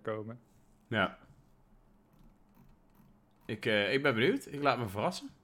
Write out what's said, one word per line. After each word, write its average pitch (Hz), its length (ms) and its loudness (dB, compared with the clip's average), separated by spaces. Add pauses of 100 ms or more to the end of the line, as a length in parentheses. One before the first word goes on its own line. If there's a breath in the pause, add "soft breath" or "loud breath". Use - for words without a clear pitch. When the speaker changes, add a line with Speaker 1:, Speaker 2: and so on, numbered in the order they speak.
Speaker 1:
komen. 110 380 -8 (480)
Speaker 2:
Ja. 101 300 0 (2250)
Ik, 110 200 -8
eh, 104 280 2
ik 139 100 2
ben 143 100 4
benieuwd. 160 320 2
Ik 143 160 -10
laat 135 160 2
me 120 100 -4
verrassen. 127 420 -4 (140)